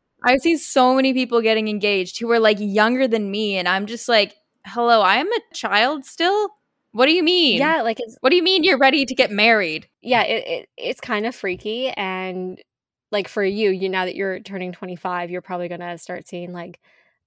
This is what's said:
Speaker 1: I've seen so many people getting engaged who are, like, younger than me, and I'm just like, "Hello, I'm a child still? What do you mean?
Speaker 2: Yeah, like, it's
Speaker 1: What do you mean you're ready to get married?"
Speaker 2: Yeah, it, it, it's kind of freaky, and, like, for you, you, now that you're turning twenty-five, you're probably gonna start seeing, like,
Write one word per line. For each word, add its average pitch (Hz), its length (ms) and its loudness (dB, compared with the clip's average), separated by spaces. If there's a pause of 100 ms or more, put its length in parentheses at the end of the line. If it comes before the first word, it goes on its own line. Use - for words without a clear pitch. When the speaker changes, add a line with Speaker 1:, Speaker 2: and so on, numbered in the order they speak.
(240)
Speaker 1:
I've 254 160 4
seen 330 180 2
so 254 360 4
many 262 200 2
people 233 260 0
getting 220 280 2
engaged 202 500 -2
who 233 140 -4
are, 233 80 4
like, 214 180 6
younger 214 480 2
than 220 240 -2
me, 202 280 -2
and 180 100 -2
I'm 196 180 0
just 226 220 -8
like, 214 260 2 (320)
"Hello, 233 360 4
I'm 233 280 4
a 466 100 0 (140)
child 233 500 0
still? 392 520 -2 (360)
What 233 140 4
do 311 60 4
you 359 100 2
mean? 311 360 4
Speaker 2:
Yeah, 302 240 2
like, 226 180 -4
it's 220 220 -10
Speaker 1:
What 262 80 4
do 359 60 6
you 339 60 2
mean 359 220 2
you're 277 140 2
ready 269 280 4
to 262 80 -8
get 247 160 2
married?" 208 560 0 (160)
Speaker 2:
Yeah, 233 220 0
it, - 240 -4
it, 139 280 -6
it's - 240 -6
kind 214 260 -4
of 247 100 -6
freaky, 214 540 -6
and, 185 680 -8 (520)
like, 202 160 -2
for 208 160 -2
you, 202 260 0
you, 190 180 -2
now 185 180 -2
that 180 100 -8
you're 190 240 -6
turning 185 320 -10
twenty-five, 180 580 -8
you're 180 120 -8
probably 175 260 -8
gonna 175 280 -10
start 180 300 -12
seeing, 175 260 -12
like, 175 280 -14 (460)